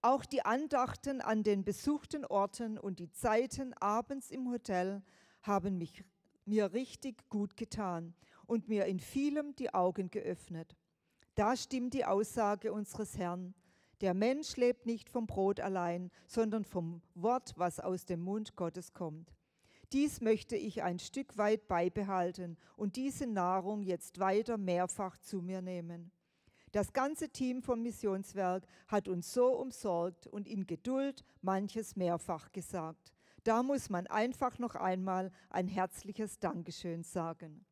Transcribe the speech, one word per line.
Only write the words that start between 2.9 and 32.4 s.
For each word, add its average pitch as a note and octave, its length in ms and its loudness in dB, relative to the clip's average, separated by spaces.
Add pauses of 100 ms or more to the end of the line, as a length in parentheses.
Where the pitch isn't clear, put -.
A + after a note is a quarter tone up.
die F3 120 -10
Zeiten B3 640 2
abends A#3+ 560 0
im B3+ 180 -4
Hotel G3 540 0 (400)
haben G3 340 2
mich, E3 260 -6 (440)
mir G#3 260 4
richtig B3+ 560 -6
gut G3+ 300 -2
getan, F3 560 -4 (380)
und A#3 160 0
mir G#3 160 2
in F#3+ 160 0
vielem C#4+ 560 0
die - 160 -4
Augen F#3 380 2
geöffnet. F3 680 -6 (600)
Da A3 200 4
stimmt B3 380 -4
die C4+ 100 2
Aussage G#3 680 2
unseres G#3 460 -6
Herrn: F3+ 380 -4 (480)
„Der F#3+ 100 6
Mensch B3 460 2
lebt B3 260 4
nicht A3+ 240 -2
vom A#3 180 -2
Brot G3 320 2
allein, F3+ 520 -2 (160)
sondern A3 400 2
vom E3+ 340 -4 (140)
Wort, A#3 420 0
was F3 240 0
aus F#3 240 -2
dem E3+ 160 -4
Mund G3+ 340 -4
Gottes F3 380 -6
kommt.“ D#3+ 400 -10 (640)
Dies C#4+ 260 2
möchte A3+ 340 2
ich G#3+ 280 -2
ein F3+ 160 0
Stück - 400 -8
weit G#3+ 280 4
beibehalten F3+ 920 0 (180)
und G3 200 -2
diese C4+ 300 -2
Nahrung F#3+ 540 2
jetzt F#3 380 -4
weiter G#3 400 2
mehrfach F#3 580 0
zu - 240 -6
mir F#3 220 -4
nehmen. E3+ 500 -8 (600)
Das G#3 200 2
ganze D4 380 0
Team B3+ 320 -2
vom A#3 200 0
Missionswerk G3 840 0 (200)
hat G3+ 220 2
uns F3 240 -2
so B3 140 6 (120)
umsorgt F#3 680 -2
und G#3 200 -8
in F#3+ 200 -4
Geduld C4 580 -2 (160)
manches G3 560 -2
mehrfach E3+ 560 -2